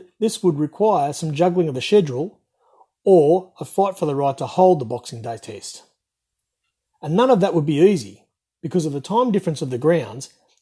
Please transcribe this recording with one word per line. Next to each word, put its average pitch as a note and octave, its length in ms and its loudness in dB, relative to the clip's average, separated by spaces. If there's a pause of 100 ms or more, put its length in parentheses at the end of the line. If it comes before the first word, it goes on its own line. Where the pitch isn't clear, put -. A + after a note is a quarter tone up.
(180)
this G#3+ 240 -4
would E3 160 2
require D3+ 540 0
some D#3 200 -6
juggling F3 360 2
of C3 60 -6
the B2+ 60 -6
schedule D#3+ 600 0 (640)
or F3+ 560 4
a D3+ 40 -10
fight G3 340 -2
for E3 80 -4
the C#3+ 80 -2
right C#3 240 -2
to C3+ 80 -6
hold F3+ 340 4
the B2 40 -8
Boxing A#2+ 380 -12
Day A#2 140 -10
test. - 480 -18 (1200)
And D3+ 120 -6
none B3 160 2
of G#3+ 100 2
that F3 140 0
would D3 120 -2
be D#3 80 0
easy D3 500 0 (380)
because D#3+ 240 -2
of D3 60 -6
the C#3+ 80 -8
time A#3 300 0
difference F3 320 -2
of C3+ 80 -6
the B2 80 -4
grounds C3+ 520 -2 (320)